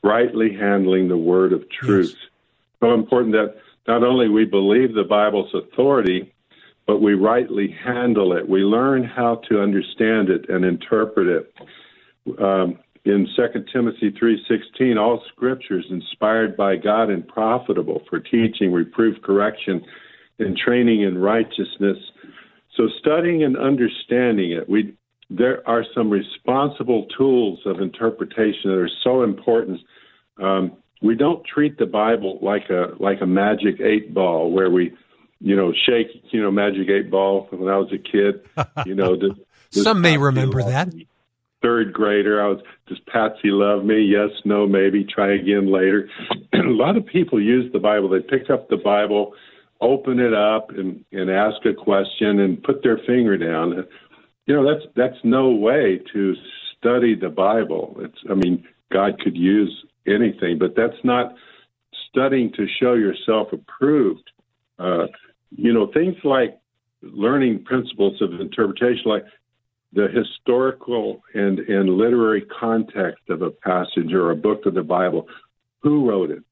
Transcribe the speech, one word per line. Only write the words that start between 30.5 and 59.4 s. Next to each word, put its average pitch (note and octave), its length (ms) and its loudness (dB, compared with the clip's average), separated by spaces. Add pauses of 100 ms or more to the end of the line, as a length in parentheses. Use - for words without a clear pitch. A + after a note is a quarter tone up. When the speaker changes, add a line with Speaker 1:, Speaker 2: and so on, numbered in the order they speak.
Speaker 1:
we A2 140 2
don't D3 300 0
treat D3 340 -2
the A2+ 80 0
Bible G#2 560 0
like G2 280 -2
a, F2+ 280 -2
like G2 220 -2
a G2 60 -2
magic G2+ 540 0
eight G#2+ 340 0
ball F2 380 0
where F#2+ 180 2
we, F2+ 220 0 (480)
you G2 160 0
know, F#2 160 0 (140)
shake, A#2 200 2 (240)
you A2+ 100 -2
know, G#2 120 0
magic G2 360 0
eight G2 220 0
ball G2 400 0
when F#2 180 -6
I G2 80 2
was G2 160 -2
a F#2+ 60 -6
kid, G2+ 420 0 (460)
you F#2+ 80 -8
know, F#2 220 2
does, G3 160 -2 (200)
Speaker 2:
<laughs> - 200 -20
Speaker 1:
does G3+ 100 0
Speaker 2:
Some G#3+ 180 2
may E3+ 120 4
Speaker 1:
Patsy D3 100 2
Speaker 2:
remember C3 380 0
Speaker 1:
love A#2 100 -2
Speaker 2:
that. E3 240 -2
Speaker 1:
me? E3 140 -20 (520)
Third A#2 320 0
grader, G#2 500 0
I G2+ 60 0
was, F#2+ 120 -2 (280)
"Does F#2 180 -12
Patsy G#2+ 440 -2
love G2+ 340 2
me? G#2+ 180 2
Yes, G2+ 280 2 (140)
no, G#2 220 2
maybe, G2 380 2
try G2+ 300 0
again G2 360 0
later." F#2+ 380 2 (220)
<clears throat> - 240 -6
A - 80 4
lot C3 340 2
of A3+ 100 -2
people D#3 340 0
use B2 320 0
the G#2 60 -2
Bible. G#2 300 0
They F#2 120 2
pick - 300 -4
up - 180 -2
the G#2 100 0
Bible, G#2 560 0 (460)
open C3 380 0
it A#2+ 160 2
up, G#2+ 360 0
and, F#2+ 420 -8
and F#2+ 180 -4
ask G#2 340 0
a A2 80 2
question G2+ 680 0
and F#2+ 220 0
put - 200 -2
their A2+ 240 2
finger A#2+ 300 2
down. E2 480 -4 (600)
You C#3+ 80 2
know, C#3+ 100 2 (100)
that's, D3+ 120 -10 (100)
that's B2 280 -2
no C3 260 4
way G2+ 500 2 (120)
to G2 220 0 (420)
study A#2+ 380 2
the F#2 140 -6
Bible. G2+ 720 -2
It's, - 180 -14 (100)
I G2+ 60 -2
mean, F2+ 300 0 (280)
God G2 280 0
could F2 160 -4
use F#2 360 2 (320)